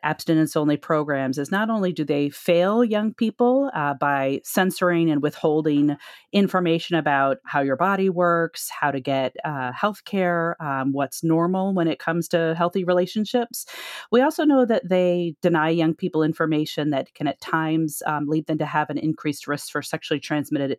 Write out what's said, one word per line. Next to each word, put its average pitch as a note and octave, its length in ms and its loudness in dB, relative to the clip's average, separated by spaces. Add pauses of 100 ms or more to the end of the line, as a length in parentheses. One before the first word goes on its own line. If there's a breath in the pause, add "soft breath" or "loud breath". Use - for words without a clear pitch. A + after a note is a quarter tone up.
abstinence-only D3+ 720 2
programs C#3+ 640 -2
is C#3 120 -4
not G#3+ 200 0
only F#3+ 220 0
do D3+ 120 -4
they C#3+ 260 0
fail F#3 540 2
young G#3+ 280 -2
people, B3 640 0
uh, C#3+ 200 0
by C#3 500 0
censoring F3 640 2
and D3 120 0
withholding D3 720 2 (360 loud breath)
information F3+ 640 2
about C#3 480 2
how D3 160 -2
your C#3 160 0
body F#3+ 320 2
works, E3+ 600 0
how - 220 -2
to C#3 100 -4
get, C3+ 440 -2
uh, C3 280 -6
healthcare, F3+ 880 -2
um, C3+ 320 -2
what's C#3 300 -4
normal F3+ 520 0
when E3+ 120 0
it D#3+ 120 -2
comes E3 300 -2
to E3 280 0
healthy F3 260 0
relationships, F#3 840 -2 (440 loud breath)
we A#3+ 100 4
also D#4 240 0
know C#4 200 6
that G#3+ 240 0
they F3 540 2
deny E3 260 4
young E3 260 2
people D#3 280 -2
information D#3 680 0
that C3+ 240 -4
can D#3 120 -4
at - 140 -4
times, D#3+ 640 -2
um, D3+ 200 -2
lead D#3 200 -2
them D#3 120 -2
to D3+ 80 -2
have D3+ 240 -2
an C#3+ 80 -4
increased D3+ 480 -4
risk C#3+ 240 -6
for D3 120 -4
sexually - 380 -6
transmitted C#3+ 580 -4